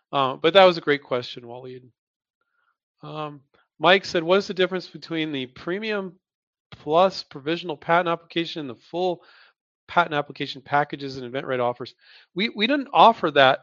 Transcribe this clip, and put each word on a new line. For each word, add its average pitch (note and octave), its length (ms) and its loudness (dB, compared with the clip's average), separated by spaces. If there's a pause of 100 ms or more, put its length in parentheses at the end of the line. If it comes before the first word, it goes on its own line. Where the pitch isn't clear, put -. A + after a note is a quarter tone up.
(120)
uh, C#3 240 -2
but D#3 200 0
that F#3+ 100 10
was F3 120 4
a D#3+ 40 -8
great C#3+ 220 -2
question, B2 400 -8
Waleed. B2+ 400 -18 (1200)
Um, D3 380 -12 (380)
Mike F#3 260 4
said, F3+ 160 -4
"What F3 160 2
is G3+ 80 -2
the G#3 80 -10
difference F3+ 340 -4
between D#3+ 440 -8
the C3 160 -6
premium G3 720 -8 (500)
plus E3+ 540 0
provisional D#3+ 520 -8
patent E3+ 340 0
application E3+ 500 -6
and C#3+ 100 -10
the A2+ 60 -14
full E3+ 480 -6 (640)
patent E3+ 260 2
application C#3+ 480 -6
packages C#3+ 560 -4
and B2 160 -12
InventRight C3+ 260 -4
offers?" A#2+ 360 -4 (400)
We, F#3+ 140 -2
we G#3 180 -2
didn't C#4 260 -2
offer F3+ 380 6
that. C#3 320 6